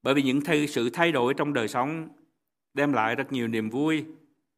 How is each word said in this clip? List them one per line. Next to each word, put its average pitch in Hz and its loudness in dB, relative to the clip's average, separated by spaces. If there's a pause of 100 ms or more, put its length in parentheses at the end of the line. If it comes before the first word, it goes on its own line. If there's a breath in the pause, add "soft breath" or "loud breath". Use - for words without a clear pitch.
Bởi 131 2
vì 143 4
những 131 2
thay, 151 2
sự 120 0
thay 170 2
đổi 131 2
trong 147 -2
đời 117 0
sống 151 -4 (680)
đem 143 2
lại 113 2
rất 135 -4
nhiều 120 -2
niềm 110 -2
vui 151 0 (540)